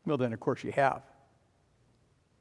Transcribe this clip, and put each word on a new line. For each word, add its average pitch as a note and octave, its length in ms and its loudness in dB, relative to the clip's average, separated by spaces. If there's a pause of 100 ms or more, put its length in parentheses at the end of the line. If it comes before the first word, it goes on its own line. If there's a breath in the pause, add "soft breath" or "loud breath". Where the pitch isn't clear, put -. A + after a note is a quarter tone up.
Well, D3+ 140 0
then, A#2+ 160 0
of G#2 40 -8
course, - 240 -2
you A#2 100 -8
have. C3+ 300 2 (1400)